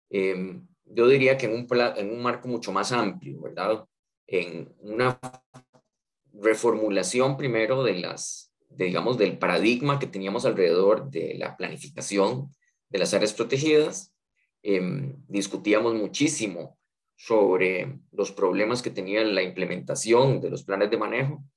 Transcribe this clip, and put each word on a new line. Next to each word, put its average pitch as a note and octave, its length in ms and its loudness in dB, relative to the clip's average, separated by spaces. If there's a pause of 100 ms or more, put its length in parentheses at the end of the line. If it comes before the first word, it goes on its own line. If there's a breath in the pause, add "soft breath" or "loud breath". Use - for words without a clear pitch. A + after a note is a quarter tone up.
(120)
em, F#2+ 560 -4 (180)
yo A#2 240 2
diría C3 280 6
que B2+ 100 -4
en G#2+ 80 -2
un A#2+ 120 -6
pla-, A#2+ 300 0
en G#2 140 -4
un A#2+ 120 -8
marco A#2+ 260 -4
mucho A2+ 240 -6
más G2 200 -2
amplio, G2+ 480 -4
¿verdad? G#2 440 -4 (420)
En E2+ 520 -6
una A#2+ 400 -2 (1120)
reformulación A2 1040 0
primero B2+ 460 0
de G#2+ 120 2
las, - 600 -10 (140)
de, - 180 -2
digamos, F#2 320 0
del G2 200 2
paradigma A2+ 600 2
que C#3 80 -4
teníamos G2 380 -4
alrededor F#2+ 640 4
de E2 240 -6
la F2 220 -8
planificación G2 920 -2 (380)
de G2 100 -4
las F2+ 160 0
áreas G2+ 180 2
protegidas. D3+ 840 2 (480)
Em, F#2 540 -2 (120)
discutíamos G#2 640 0
muchísimo G#2 840 -4 (380)
sobre F#2 840 2 (100)
los G2 220 -4
problemas G#2 500 0
que A2 80 -6
tenía G2 340 -2
la F#2+ 180 2
implementación F#2 1000 2
de F2+ 100 -4
los F#2 140 -8
planes G2 260 0
de A#2 60 2
manejo, B2 480 -4 (120)